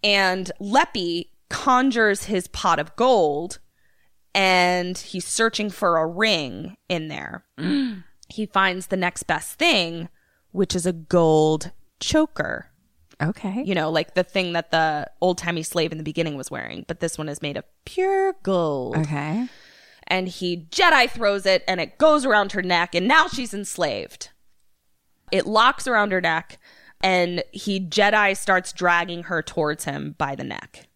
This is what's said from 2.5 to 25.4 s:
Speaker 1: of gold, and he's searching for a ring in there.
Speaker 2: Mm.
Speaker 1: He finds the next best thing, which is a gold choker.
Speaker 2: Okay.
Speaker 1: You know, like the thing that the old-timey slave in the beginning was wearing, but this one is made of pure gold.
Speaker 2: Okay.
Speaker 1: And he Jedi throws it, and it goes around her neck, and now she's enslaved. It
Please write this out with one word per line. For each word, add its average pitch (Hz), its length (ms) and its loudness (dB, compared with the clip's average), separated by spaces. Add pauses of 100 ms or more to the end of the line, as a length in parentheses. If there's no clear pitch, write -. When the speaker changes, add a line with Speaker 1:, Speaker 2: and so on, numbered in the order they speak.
Speaker 1:
of 156 160 -8
gold, 180 640 2 (720)
and 180 640 2
he's - 280 -10
searching 214 440 -2
for 175 280 0
a 160 100 0
ring 170 680 -2 (140)
in 160 180 -4
there. 151 380 -12 (140)
Speaker 2:
Mm. 220 440 -2 (260)
Speaker 1:
He 214 180 -6
finds 190 400 0
the 190 100 -2
next 180 260 -4
best - 360 -6
thing, 175 500 0 (420)
which 185 240 0
is 170 120 0
a 180 60 0
gold 156 760 4 (280)
choker. - 720 -2 (500)
Speaker 2:
Okay. 190 420 -4
Speaker 1:
You 185 120 -2
know, 156 160 -2
like 160 240 -2
the 185 80 2
thing 180 300 -2
that 170 180 -4
the 156 360 0 (140)
old-timey 175 420 0
slave 160 280 -2
in 156 80 -10
the 156 40 -10
beginning 156 320 -4
was 135 140 -10
wearing, - 380 -10
but 165 120 -8
this 165 180 -4
one 156 120 -6
is 147 140 -10
made 143 140 -6
of - 60 -8 (220)
pure 381 560 0
gold. 147 560 0
Speaker 2:
Okay. 156 500 -2 (600)
Speaker 1:
And 185 200 0
he 175 440 -6
Jedi 311 380 4
throws 202 360 0
it, 190 220 4
and 185 120 -2
it 147 180 -6
goes 294 280 6
around 208 260 4
her 196 100 -2
neck, 175 340 0
and 185 120 2
now 320 200 6
she's 247 260 -8
enslaved. 160 760 -6 (1000)
It 190 140 0